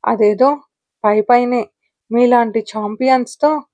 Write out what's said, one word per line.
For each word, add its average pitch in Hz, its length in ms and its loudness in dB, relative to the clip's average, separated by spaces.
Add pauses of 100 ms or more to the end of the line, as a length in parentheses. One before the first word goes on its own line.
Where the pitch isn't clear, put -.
"అదేదో 226 540 0 (440)
పై 214 160 2
పైనే, 247 480 0 (440)
మీలాంటి 233 460 2
ఛాంపియన్స్తో 247 1040 -2 (120)